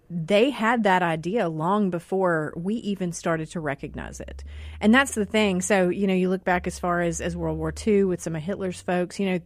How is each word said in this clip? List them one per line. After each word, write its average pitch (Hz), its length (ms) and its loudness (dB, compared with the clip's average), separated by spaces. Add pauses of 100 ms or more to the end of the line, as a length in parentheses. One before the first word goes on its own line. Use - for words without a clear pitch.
they 202 400 2
had 233 340 0
that 185 180 4
idea 170 460 0
long 180 420 0
before 175 680 0
we 185 180 -2
even 190 380 -4
started 160 380 -2
to 175 100 -6
recognize 143 580 -8
it. - 240 -12 (380)
And 214 120 6
that's 269 200 6
the 214 100 -2
thing. 196 380 2
So, 185 260 4
you 196 180 0
know, 196 80 2
you 185 160 2
look 185 140 -2
back 180 240 0
as 175 100 -6
far 175 240 0
as, 170 200 -2
as 175 160 -4
World 160 200 -4
War 156 140 -4
Two 196 380 2
with 175 120 -2
some 165 140 -6
of 156 60 -4
Hitler's 185 400 -6
folks, 180 400 -2
you 190 80 0
know, 185 160 0